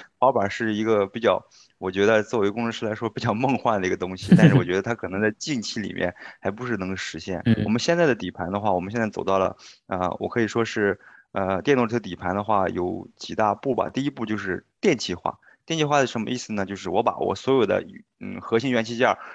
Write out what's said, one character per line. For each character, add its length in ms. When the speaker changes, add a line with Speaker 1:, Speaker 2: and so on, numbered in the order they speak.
Speaker 1:
滑 140
板 180
是 240
一 100
个 220
比 140
较， 260
我 120
觉 140
得 180
作 160
为 100
工 140
程 80
师 140
来 100
说 140
比 120
较 120
梦 240
幻 240
的 60
一 20
个 80
东 180
西， 180
Speaker 2:
<laughs> 40
Speaker 1:
但 100
是 80
我 80
觉 100
得 80
它 140
可 140
能 120
在 160
近 240
期 200
里 120
面 220
还 100
不 160
是 120
能 180
实 240
现。 260
Speaker 2:
嗯。 200
Speaker 1:
我 40
们 80
现 200
在 80
的 100
底 160
盘 180
的 100
话， 120
我 80
们 100
现 120
在 80
走 140
到 140
了， 200
呃， 220
我 100
可 100
以 80
说 160
是， 340
呃， 280
电 140
动 140
车 100
底 160
盘 180
的 80
话 280
有 480
几 180
大 180
步 220
吧。 140
第 160
一 40
步 160
就 120
是 280
电 180
气 160
化。 240
电 120
气 60
化 160
是 80
什 140
么 80
意 80
思 160
呢？ 120
就 120
是 120
我 140
把 140
我 180
所 200
有 100
的， 180
嗯， 180
核 180
心 140
元 140
器 100
件 140
儿 80